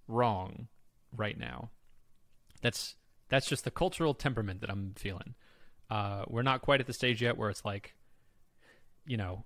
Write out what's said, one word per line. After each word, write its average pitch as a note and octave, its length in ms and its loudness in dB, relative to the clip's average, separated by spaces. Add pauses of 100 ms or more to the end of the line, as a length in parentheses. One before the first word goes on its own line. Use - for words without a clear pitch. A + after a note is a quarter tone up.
wrong A2+ 600 2 (480)
right G#2+ 220 -2
now. - 320 -8 (920)
That's, - 340 -2 (340)
that's C3 180 4
just - 160 -2
the - 80 -2
cultural E3 420 2
temperament G#2+ 480 -2
that - 80 -4
I'm G2 280 -4
feeling. - 380 -8 (540)
Uh, G2+ 380 -2
we're A#2 140 0
not C3 220 4
quite C3+ 180 6
at B2 60 -4
the B2+ 40 -4
stage A#2+ 300 2
yet A#2+ 160 2
where G#2+ 120 0
it's - 140 -6
like, G2+ 320 -6 (1120)
you C3 100 -2
know, F#2+ 300 -4